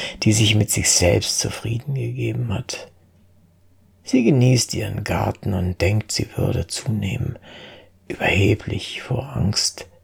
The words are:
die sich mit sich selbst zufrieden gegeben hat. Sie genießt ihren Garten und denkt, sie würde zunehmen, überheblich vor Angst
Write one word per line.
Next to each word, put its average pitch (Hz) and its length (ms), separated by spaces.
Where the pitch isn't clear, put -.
die 110 100
sich 104 220
mit 104 160
sich - 200
selbst - 480
zufrieden 117 560
gegeben 120 580
hat. - 380
Sie 262 200
genießt 127 500
ihren 101 300
Garten 98 500
und 90 260
denkt, 101 320
sie - 240
würde 95 300
zunehmen, - 720
überheblich - 920
vor - 340
Angst - 540